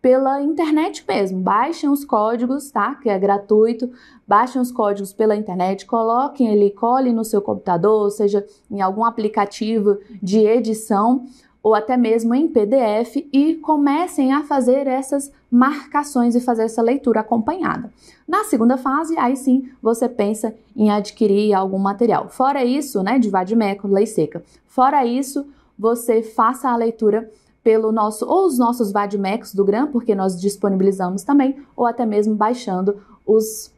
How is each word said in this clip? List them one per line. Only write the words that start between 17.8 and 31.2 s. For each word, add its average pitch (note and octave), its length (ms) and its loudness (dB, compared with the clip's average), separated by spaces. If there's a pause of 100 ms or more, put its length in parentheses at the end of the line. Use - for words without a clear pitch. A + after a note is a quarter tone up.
Na G4 160 0
segunda B3 320 2
fase, D4+ 420 -2
aí C4 180 0
sim, C4 320 0 (140)
você A#3 260 0
pensa A3 460 -4 (220)
em G#3+ 140 4
adquirir G#3 600 0
algum F#3+ 260 0
material. G3 500 0
Fora C4+ 360 0
isso, B3+ 380 -2
né, G#3+ 160 0
de A3 100 2
vadimeco, G3 600 0
lei G3 180 2
seca. E3+ 380 -4 (240)
Fora C4+ 360 2
isso, C4+ 420 -4 (300)
você A3+ 460 0
faça A#3+ 460 -2
a A#3+ 80 0
leitura A3+ 520 0 (340)
pelo A3 280 2
nosso, A3 360 -2
ou F#4 200 2
os C4+ 120 0
nossos A#3+ 340 0
vadimecos G3+ 600 -4
do G3 120 0
gram, A3 240 0
porque A3+ 260 -2
nós F#3+ 260 -2
disponibilizamos F#3+ 840 -2